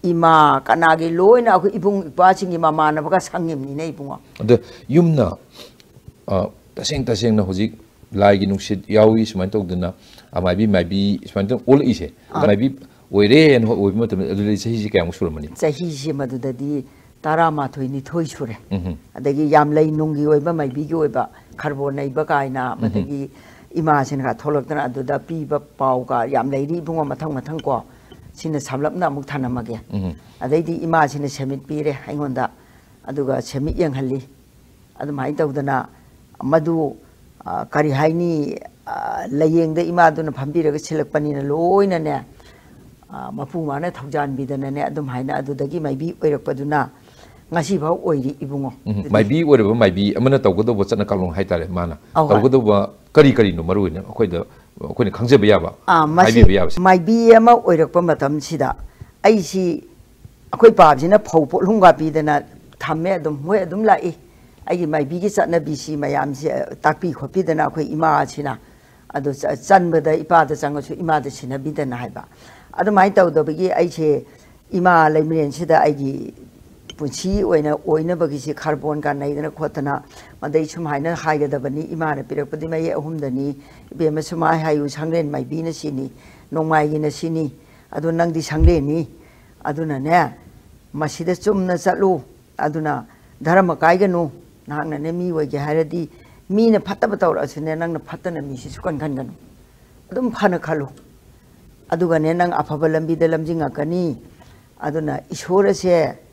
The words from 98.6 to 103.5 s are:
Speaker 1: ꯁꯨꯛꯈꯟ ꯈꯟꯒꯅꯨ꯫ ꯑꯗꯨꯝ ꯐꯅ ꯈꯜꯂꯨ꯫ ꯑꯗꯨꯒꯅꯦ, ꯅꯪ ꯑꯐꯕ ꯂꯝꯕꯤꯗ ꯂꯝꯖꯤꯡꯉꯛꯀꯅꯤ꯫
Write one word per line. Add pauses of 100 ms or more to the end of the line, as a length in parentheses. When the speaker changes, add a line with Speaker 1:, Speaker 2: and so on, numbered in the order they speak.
Speaker 1:
ꯁꯨꯛꯈꯟ
ꯈꯟꯒꯅꯨ꯫ (800)
ꯑꯗꯨꯝ
ꯐꯅ
ꯈꯜꯂꯨ꯫ (1000)
ꯑꯗꯨꯒꯅꯦ,
ꯅꯪ
ꯑꯐꯕ
ꯂꯝꯕꯤꯗ
ꯂꯝꯖꯤꯡꯉꯛꯀꯅꯤ꯫ (640)